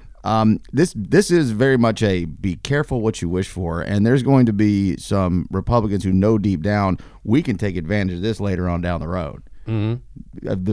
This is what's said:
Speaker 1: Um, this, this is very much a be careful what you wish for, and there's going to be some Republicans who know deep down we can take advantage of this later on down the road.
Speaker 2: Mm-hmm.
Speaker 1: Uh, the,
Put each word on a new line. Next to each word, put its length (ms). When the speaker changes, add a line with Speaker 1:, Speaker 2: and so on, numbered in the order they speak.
Speaker 1:
Um, 360
this, 240
this 340
is 220
very 240
much 260
a 220
be 320
careful 440
what 220
you 60
wish 200
for, 340
and 220
there's 200
going 220
to 60
be 440
some 560
Republicans 500
who 100
know 240
deep 260
down 360
we 200
can 160
take 180
advantage 400
of 60
this 180
later 280
on 120
down 200
the 60
road. 360
Speaker 2:
Mm-hmm. 800
Speaker 1:
Uh, 120
the, 120